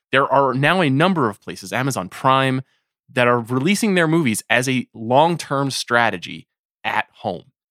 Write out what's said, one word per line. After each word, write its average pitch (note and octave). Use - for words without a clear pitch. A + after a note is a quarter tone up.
There C3+
are C3+
now D#3
a D3+
number D3+
of G2
places, F2+
Amazon A2+
Prime, C3
that B2
are B2
releasing D#3
their E3+
movies D#3
as B2+
a B2+
long-term C#3
strategy G#2
at G#2+
home. -